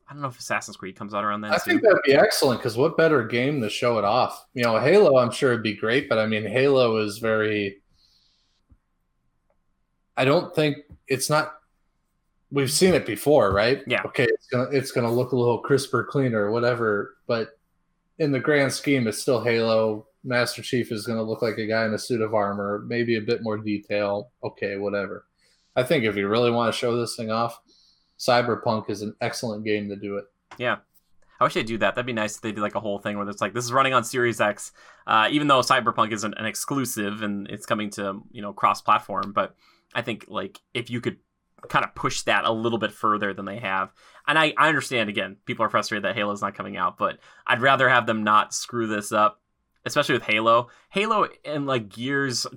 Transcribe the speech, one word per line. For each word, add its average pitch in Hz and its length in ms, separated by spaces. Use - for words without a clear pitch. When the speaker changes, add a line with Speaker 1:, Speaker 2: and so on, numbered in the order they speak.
Speaker 1:
I - 40
don't 143 100
know 135 60
if 120 120
Assassin's - 360
Creed 92 200
comes 107 180
out 101 80
around 104 200
then, 107 100
Speaker 2:
I 165 60
Speaker 1:
too. 359 120
Speaker 2:
think 330 120
that'd 208 220
be 135 100
excellent, 151 460
'cause 110 160
what 156 200
better 156 260
game 123 380
to 104 100
show 120 260
it 104 80
off? 107 400
You 123 100
know, 117 160
Halo, 156 380
I'm 120 120
sure 127 220
it'd 113 100
be 107 140
great, 123 320
but, 113 100
I 110 80
mean, 110 180
Halo 127 520
is 104 220
very, 107 640
I 131 80
don't 151 280
think, 151 260
it's 131 240
not, 151 240
we've 139 220
seen 185 200
it 147 140
before, 117 460
right? 113 340
Speaker 1:
Yeah. 110 180
Speaker 2:
Okay, 123 200
it's 113 240
gonna, 127 240
it's 135 180
gonna 117 220
look 123 180
a 135 60
little 120 240
crisper, 131 420
cleaner, 113 480
whatever, 117 640
but 113 320
in 151 140
the 131 80
grand 139 320
scheme, 135 340
it's 123 160
still 127 180
Halo. 110 680
Master 120 360
Chief 117 300
is 104 160
gonna 113 160
look 110 180
like 110 160
a 110 100
guy 110 200
in 107 80
a 104 40
suit 117 220
of 110 140
armor, 101 540
maybe 117 260
a 110 60
bit 113 240
more 107 140
detail. 104 720
Okay, 104 340
whatever. 98 500
I 127 80
think 143 180
if 104 140
you 101 100
really 117 240
wanna 117 220
show 120 240
this 117 180
thing 113 160
off, 117 300
Cyberpunk 120 720
is 101 100
an 107 220
excellent 113 420
game 107 240
to 101 80
do 101 220
it. 101 80
Speaker 1:
Yeah. 120 220
I 123 40
wish 156 100
they'd 156 100
do 113 140
that. 98 160
That'd 123 100
be 123 80
nice 107 240
if - 60
they 113 100
did, 104 80
like, 104 140
a 104 60
whole 101 180
thing 104 180
where 101 100
it's 101 140
like, 101 140
"This 120 100
is 120 80
running 135 220
on 120 100
Series 120 380
X," 104 300
uh, 110 240
even 147 180
though 135 120
Cyberpunk 117 520
isn't 104 220
an 110 100
exclusive 110 800
and 101 260
it's 101 160
coming 107 280
to, 101 280
you 113 120
know, 101 100
cross-platform. 101 800
But 104 240
I 123 80
think, 113 260
like, 98 320
if 120 160
you 120 100
could 120 160
kind - 160
of - 100
push - 280
that 104 220
a 113 80
little 113 260
bit 104 140
further 104 400
than 95 120
they 98 140
have. 95 340
And 147 120
I, 156 180
I 147 120
understand, 127 400
again, 101 280
people 117 180
are 104 60
frustrated 104 340
that 98 120
Halo's 104 260
not 98 120
coming 101 220
out, 90 220
but 98 200
I'd 120 160
rather 135 260
have 123 180
them 110 160
not 107 320
screw 117 320
this 107 260
up, 107 280
especially 143 300
with - 100
Halo. 113 440
Halo 208 380
and, 147 220
like, 127 220
Gears 131 580